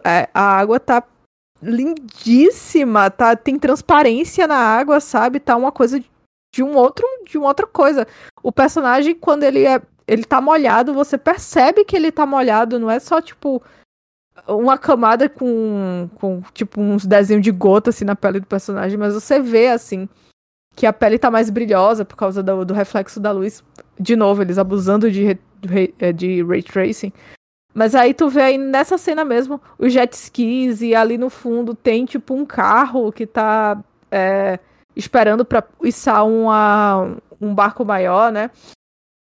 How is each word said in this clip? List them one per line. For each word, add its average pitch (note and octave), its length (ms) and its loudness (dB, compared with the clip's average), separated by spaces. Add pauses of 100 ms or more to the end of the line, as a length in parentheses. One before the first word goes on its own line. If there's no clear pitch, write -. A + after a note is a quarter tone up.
é, E3+ 280 0
a G3 240 2
água G#3+ 220 2
tá B3 240 0 (580)
lindíssima, B3 1500 2
tá, A#3 260 2
tem C#4 240 -4
transparência C#4+ 880 2
na D4+ 100 0
água, B3+ 420 2
sabe? B3+ 400 -2
Tá B3 180 0
uma C4 140 0
coisa C4 280 0 (540)
de B3+ 100 -2
um D4 120 -4
outro, C4+ 300 2 (200)
de - 120 -8
uma C#4+ 100 -2
outra C#4+ 200 0
coisa. C#4 400 0 (340)
O B3 100 -4
personagem, C#4+ 640 0
quando D4 280 0
ele C4+ 220 2
é, C4 160 2 (260)
ele A3 160 -2
tá C4 160 0
molhado, C4+ 540 2
você C#4+ 240 -2
percebe E4+ 680 2
que - 120 -2
ele D#4+ 160 0
tá D#4 140 0
molhado, A#3+ 540 0
não A3+ 100 -4
é A#3 100 0
só, D#4+ 220 -2
tipo, C#4 400 -6 (840)
uma A#3+ 300 2
camada A#3 520 2
com, G#3 840 -4
com, F#3 260 -6 (120)
tipo, G#3 280 -6
uns G3+ 240 0
desenhos G3+ 380 4
de A3 80 2
gota, G3 400 2
assim, - 120 -6
na G3+ 120 -2
pele G3 240 -4
do G3 80 -14
personagem, G3 500 -6
mas G#3 160 -4
você A3 260 0
vê, A#3 280 2
assim, G3+ 420 -4 (680)
que - 100 -2
a G#3+ 80 2
pele A3+ 260 0
tá B3 100 2
mais A3+ 200 0
brilhosa G#3+ 540 0
por - 120 -12
causa G3 260 -4
do, F#3+ 240 -2
do F#3 80 -6
reflexo G3+ 460 -6
da G#3 120 -4
luz. G3 320 -6 (360)
De A3 160 0
novo, G3+ 260 2
eles F3+ 160 -2
abusando G3 540 0
de G3 120 -2
re-, G3 160 0 (200)
de G3 80 -12
re-, F#3 320 -2
é, F3 120 0
de F3 320 -4
ray F3+ 200 -2
tracing. G3 500 -4 (600)
Mas A3 220 0
aí B3+ 180 4
tu D4+ 160 0
vê C4+ 120 2
aí C4+ 160 2
nessa C4+ 400 -2
cena D#4 260 -4
mesmo, C4+ 360 -4 (200)
os B3 120 2
jet B3 220 2
skis, A#3+ 680 -4
e A#3 120 0
ali A3+ 240 2
no B3 120 -4
fundo A#3+ 440 -6
tem, A#3 320 -2
tipo, - 280 -8
um C#4 120 -4
carro A#3 680 0
que A3+ 140 -10
tá, G#3+ 560 -2 (300)
é, G3 480 -2 (360)
esperando A3 500 2
pra A3+ 180 -2 (200)
içar A3 420 0
uma, G#3+ 920 0 (220)
um G#3 140 -6
barco G#3 320 0
maior, G3 460 0
né? A3 200 -6 (720)